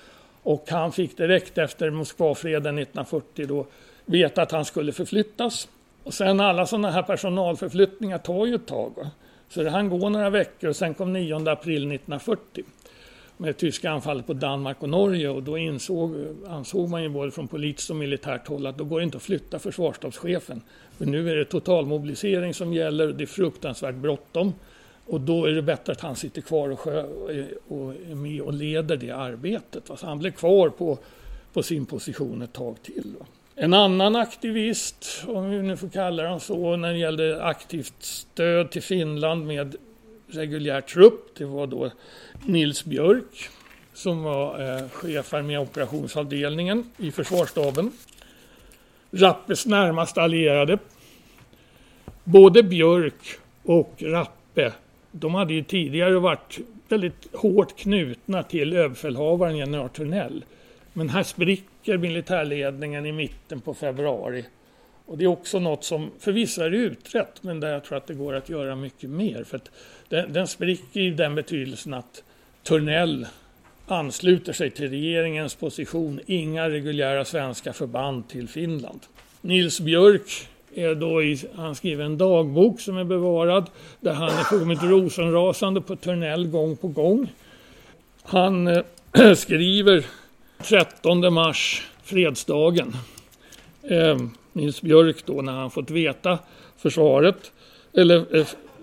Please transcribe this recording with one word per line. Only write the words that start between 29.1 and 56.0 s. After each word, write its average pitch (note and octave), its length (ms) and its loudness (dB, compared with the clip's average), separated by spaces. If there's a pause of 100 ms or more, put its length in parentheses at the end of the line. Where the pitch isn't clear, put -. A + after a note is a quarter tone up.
arbetet, C3 800 -8
va. - 80 -14
Så - 80 -16
han D3 140 -8
blev D3 120 -4
kvar F3 380 4
på, D#3 280 -4 (560)
på D#3+ 100 -2
sin D3 220 -4
position B2 560 -8
ett A#2+ 120 -14
tag A#2+ 300 -10
till, - 360 -12
va. - 60 -20 (300)
En F3 180 2
annan G3 420 4
aktivist, A3+ 1120 -6
om G3 220 -6
vi G3+ 120 -4
nu F#3+ 160 -4
får F#3+ 120 -12
kalla F3+ 340 -4
dem E3+ 160 -6
så, F3 360 -2
när E3+ 160 -2
det E3+ 80 -2
gällde D#3+ 440 -2
aktivt E3 560 -6
stöd - 720 -2
till D#3+ 100 -8
Finland D#3+ 640 -2
med C#3+ 280 -6 (520)
reguljär D3+ 540 -6
trupp, - 560 8
det C#3+ 80 -10
var C#3 220 -6
då C3 240 -6 (540)
Nils D#3+ 400 0
Björk, E3 640 0 (440)
som E3 300 -4
var, C#3 520 -4
eh, C3 140 -10
chef D3+ 360 -8
för D3+ 120 -6
arméoperationsavdelningen D3 1500 -4 (140)
i E3 140 -6
försvarsstaben. D#3 800 -2 (1200)
Rappes F#3 540 2
närmast F3+ 520 0
allierade. E3 600 2 (1500)
Både G3 400 12
Björk E3+ 760 2 (240)
och E3 340 4
Rappe, D#3 760 -2 (400)
de D#3 240 -4
hade F3+ 180 -2
ju D#3 100 -2
tidigare F3+ 560 0